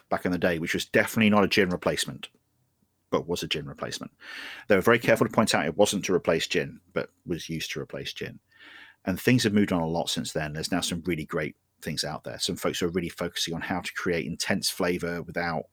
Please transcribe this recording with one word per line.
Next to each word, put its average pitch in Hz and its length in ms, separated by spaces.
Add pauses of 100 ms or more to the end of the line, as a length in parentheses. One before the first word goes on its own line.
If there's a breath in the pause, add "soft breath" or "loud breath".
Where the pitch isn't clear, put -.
(100)
back - 160
in 90 60
the 90 60
day, 87 200
which 82 160
was 92 100
definitely 110 460
not 104 140
a 85 40
gin 95 220
replacement, 78 580 (840)
but 76 180
was 87 140
a 82 60
gin 73 180
replacement. - 460 (560 loud breath)
They 104 80
were 92 60
very 117 160
careful 113 280
to - 60
point 110 220
out 85 120
it 80 100
wasn't 101 300
to 95 80
replace 82 320
gin, 73 340 (120)
but - 180 (160)
was 85 220
used 80 240
to 73 80
replace 67 320
gin. - 260 (680 loud breath)
And 92 140
things 123 260
have 104 80
moved 101 200
on 87 80
a 82 60
lot 82 240
since 80 220
then. 76 200
There's 78 200
now 87 80
some 82 260
really 80 180
great 78 320 (260)
things 76 220
out 78 200
there. 58 140
Some 87 180
folks - 260
are 87 60
really 85 200
focusing - 460
on 85 60
how 90 200
to - 140
create 82 320
intense 85 440
flavor 85 520
without 85 500